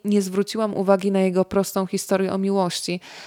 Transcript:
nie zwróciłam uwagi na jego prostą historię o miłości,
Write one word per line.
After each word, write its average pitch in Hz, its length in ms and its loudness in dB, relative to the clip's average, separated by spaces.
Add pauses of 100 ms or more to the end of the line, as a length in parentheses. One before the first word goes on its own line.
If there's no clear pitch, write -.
nie 208 160 4
zwróciłam 202 520 -2
uwagi 196 380 2
na 196 80 2
jego 185 260 4
prostą 190 400 0
historię 190 480 -2
o 196 40 -2
miłości, 190 640 -2 (280)